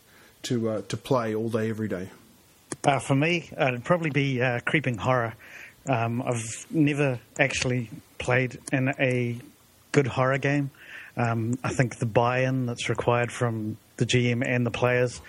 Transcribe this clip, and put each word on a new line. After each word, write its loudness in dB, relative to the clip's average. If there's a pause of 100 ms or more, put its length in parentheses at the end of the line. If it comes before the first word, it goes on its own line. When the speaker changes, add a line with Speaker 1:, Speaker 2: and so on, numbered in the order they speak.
(440)
Speaker 1:
to, 0
uh, -2
to -4
play 0
all -2
day, 0
every -4
day. -4 (760)
Speaker 2:
Uh, 4
for 0
me, 0 (100)
uh, 4
it'd -4
probably 2
be, 0
uh, 0
creeping 0
horror. 0 (540)
Um, 0
I've -6
never 2 (200)
actually 0 (280)
played 0 (140)
in 2 (100)
a 0 (540)
good 4
horror 2
game. 0 (460)
Um, 0
I 0
think 0
the 0
buy-in 2
that's -6
required 2
from -2 (200)
the 2
G 2
M 0
and 2
the 2
players 2